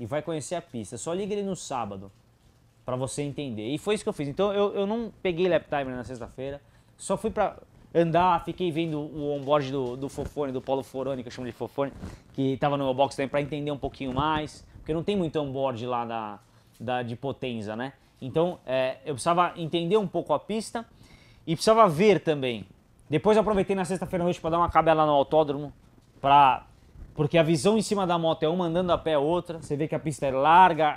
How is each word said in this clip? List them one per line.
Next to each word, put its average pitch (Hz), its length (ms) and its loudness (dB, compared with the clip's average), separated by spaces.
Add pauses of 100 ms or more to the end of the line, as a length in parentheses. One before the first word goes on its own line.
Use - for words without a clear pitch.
E 117 40 -8
vai 139 140 -4
conhecer 160 360 -6
a 165 40 -6
pista. 117 380 -10
Só - 140 -8
liga 190 200 -6
ele 208 120 -4
no 196 100 -4
sábado 101 560 -8 (720)
pra 127 120 -4
você 131 260 -4
entender. 131 460 -6
E 147 100 -2
foi 214 160 -2
isso 208 80 -4
que - 60 -8
eu 208 40 0
fiz. 147 140 -6
Então 190 260 0
eu, 202 220 0
eu 202 100 -2
não 220 280 -4 (100)
peguei 180 260 0
lap 160 200 2
timer 135 260 -2
na 127 80 -8
sexta-feira, 127 580 -12 (360)
só - 200 -4
fui 214 140 -4
pra 196 260 -2 (380)
andar, 170 500 4
fiquei 170 280 -4
vendo 156 260 -2
o 147 340 -6
onboard 139 380 0
do, 127 260 -4
do 135 120 -6
Fofone, 143 420 -6
do 127 100 -6
Paulo 135 220 -2
Foroni, 131 400 -6
que 110 60 -14
eu 110 40 -14
chamo 127 140 -10
de 117 60 -8
Fofone, 131 400 -4 (400)
que 135 240 -2
tava 143 200 0
no 139 60 -2
meu 131 120 0
box 135 200 2
também, 135 140 -4
pra 143 120 -2
entender 147 300 -6
um 143 80 -6
pouquinho 135 340 -8
mais, 151 540 -2 (120)
porque - 140 -8
não 165 120 -4
tem 208 100 -2
muito 165 260 -2
onboard 135 460 -4
lá 120 180 -4
da, 110 340 -8 (420)
da, 123 240 -2
de 117 100 -8
Potenza, 113 640 -6
né? 131 160 -6 (280)
Então, 160 460 -2
é, 131 380 0
eu 151 100 -6
precisava 170 420 2
entender 170 420 0
um 202 100 0
pouco 160 240 -4
a 139 80 2
pista 226 440 -6 (640)
e 160 80 -2
precisava 220 340 6
ver 175 320 6
também. 131 460 -2 (420)
Depois 156 280 2
eu 220 60 6
aproveitei 196 340 0
na 190 80 -2
sexta-feira 175 400 -4
à - 20 0
noite 175 140 0
pra 160 100 -4
dar 165 80 2
uma 170 120 2
cabela 160 360 4
no 151 60 4
autódromo, 143 600 2 (480)
pra 139 460 6 (480)
porque 151 220 0
a 165 60 8
visão 165 340 2
em 214 60 2
cima 196 240 -2
da 170 120 2
moto 160 240 0
é 156 60 4
uma, 175 180 0
andando 175 240 0
a 156 80 2
pé 160 140 -2
é 151 60 4
outra. 165 420 0
Você 151 160 -6
vê 143 100 -2
que 147 80 -4
a 151 40 0
pista 147 280 -4
é 139 40 0
larga, 156 680 6